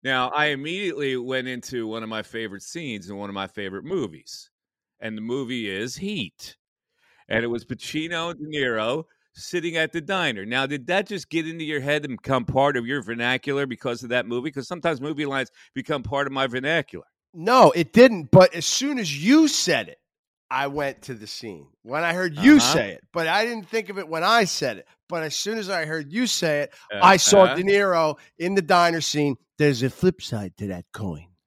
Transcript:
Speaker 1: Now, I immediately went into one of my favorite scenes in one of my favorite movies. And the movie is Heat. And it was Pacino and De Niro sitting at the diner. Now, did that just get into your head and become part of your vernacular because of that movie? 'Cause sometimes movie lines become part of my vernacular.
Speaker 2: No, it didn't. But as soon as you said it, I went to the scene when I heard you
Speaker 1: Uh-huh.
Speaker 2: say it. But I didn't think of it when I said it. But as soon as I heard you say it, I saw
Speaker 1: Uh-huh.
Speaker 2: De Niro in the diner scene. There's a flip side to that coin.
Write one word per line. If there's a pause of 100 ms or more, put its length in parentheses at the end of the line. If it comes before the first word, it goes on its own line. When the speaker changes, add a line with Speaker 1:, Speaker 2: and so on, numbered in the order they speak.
Speaker 1:
Now,
I
immediately
went
into
one
of
my
favorite
scenes
in
one
of
my
favorite
movies. (500)
And
the
movie
is
Heat. (720)
And
it
was
Pacino
and
De
Niro (300)
sitting
at
the
diner.
Now,
did
that
just
get
into
your
head
and
become
part
of
your
vernacular
because
of
that
movie?
'Cause
sometimes
movie
lines (240)
become
part
of
my
vernacular. (300)
Speaker 2:
No,
it
didn't.
But
as
soon
as
you
said
it, (520)
I
went
to
the
scene (140)
when
I
heard
you
Speaker 1:
Uh-huh.
Speaker 2:
say
it.
But
I
didn't
think
of
it
when
I
said
it. (220)
But
as
soon
as
I
heard
you
say
it, (180)
I
saw
Speaker 1:
Uh-huh.
Speaker 2:
De
Niro (180)
in
the
diner
scene. (200)
There's
a
flip
side
to
that
coin. (180)